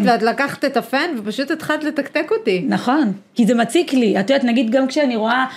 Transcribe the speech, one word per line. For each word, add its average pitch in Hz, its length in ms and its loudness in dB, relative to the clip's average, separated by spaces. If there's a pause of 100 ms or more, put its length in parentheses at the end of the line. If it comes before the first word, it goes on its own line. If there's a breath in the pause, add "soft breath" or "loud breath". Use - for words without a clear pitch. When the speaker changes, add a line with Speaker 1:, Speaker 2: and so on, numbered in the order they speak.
Speaker 1:
נכון. 202 80 2
Speaker 2:
ואת 226 140 2
לקחת 247 420 -2
את 269 120 -2
הפן, 269 400 -2
ופשוט 214 340 -6
התחלת 302 320 -4
לתקתק 302 480 -4
אותי. 440 380 0
Speaker 1:
נכון, 240 420 0 (240)
כי 240 100 4
זה 214 100 4
מציק 233 380 0
לי. 233 260 2
את 196 100 0
יודעת, 269 160 2
נגיד 233 260 2
גם 269 160 2
כשאני 269 280 0
רואה 233 300 0 (120)